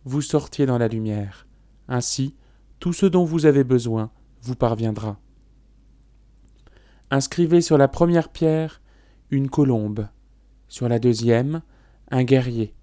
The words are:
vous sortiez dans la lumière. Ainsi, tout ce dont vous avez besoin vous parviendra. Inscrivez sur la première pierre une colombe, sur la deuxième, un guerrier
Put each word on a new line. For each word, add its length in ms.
vous 180
sortiez 440
dans 120
la 80
lumière. 640
Ainsi, 480
tout 140
ce 140
dont 180
vous 220
avez 160
besoin 480
vous 140
parviendra. 640
Inscrivez 480
sur 180
la 80
première 440
pierre 520
une 180
colombe, 600
sur 220
la 100
deuxième, 640
un 140
guerrier 580